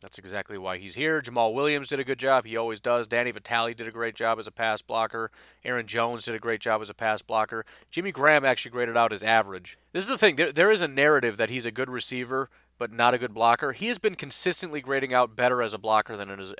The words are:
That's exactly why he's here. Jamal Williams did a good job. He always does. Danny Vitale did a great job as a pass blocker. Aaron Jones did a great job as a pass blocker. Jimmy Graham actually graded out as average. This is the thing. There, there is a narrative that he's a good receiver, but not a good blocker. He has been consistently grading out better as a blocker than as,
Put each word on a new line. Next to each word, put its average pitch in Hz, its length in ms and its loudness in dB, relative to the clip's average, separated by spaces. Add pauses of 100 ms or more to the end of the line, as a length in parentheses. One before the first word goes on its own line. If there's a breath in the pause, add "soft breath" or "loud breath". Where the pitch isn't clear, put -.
That's - 180 -16
exactly 98 380 -10
why 92 220 -6
he's 92 160 -14
here. 156 260 -2
Jamal 120 320 0
Williams 143 360 0
did 143 100 -2
a 135 60 -4
good 131 140 -4
job. 131 280 2
He 110 100 -6
always 113 240 -4
does. 120 280 0
Danny 120 240 0
Vitale 117 420 -2
did 113 140 -12
a - 20 -12
great 113 240 -6
job 113 240 0
as 110 80 -10
a 107 60 -12
pass 110 280 -2
blocker. 113 500 -4 (340 soft breath)
Aaron 120 240 -4
Jones 117 360 -2
did 120 120 -4
a - 20 -6
great 113 220 -4
job 110 200 0
as 107 80 -10
a 104 60 -12
pass 107 260 -2
blocker. 110 460 -2 (240 loud breath)
Jimmy 180 220 -6
Graham 143 320 4
actually 123 260 0
graded 117 260 -2
out 117 160 4
as 101 120 -6
average. 101 520 0 (160)
This 185 120 -4
is 208 40 -4
the 262 80 -2
thing. 180 200 6
There, 147 160 2
there 170 180 6
is 214 100 4
a 170 80 0
narrative 135 480 4
that 110 140 0
he's 123 160 -4
a 113 60 -4
good 127 180 -4
receiver, 127 580 -4 (300 soft breath)
but 117 140 -6
not 120 200 4
a 123 60 2
good 113 160 -6
blocker. 117 380 4
He 196 160 -6
has 233 100 -4
been 202 160 0
consistently 160 680 -2
grading 131 320 -2
out 123 240 4
better 123 240 2
as 110 140 -2
a 107 40 -6
blocker 107 380 0
than 98 140 -10
as, 98 300 -12